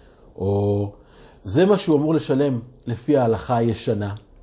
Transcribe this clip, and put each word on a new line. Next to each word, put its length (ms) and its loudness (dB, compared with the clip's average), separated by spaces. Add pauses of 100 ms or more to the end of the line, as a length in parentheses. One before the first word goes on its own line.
(360)
או 560 0 (520)
זה 220 2
מה 120 4
שהוא 200 2
אמור 160 2
לשלם 460 0 (280)
לפי 300 -2
ההלכה 380 0
הישנה. 600 -2 (280)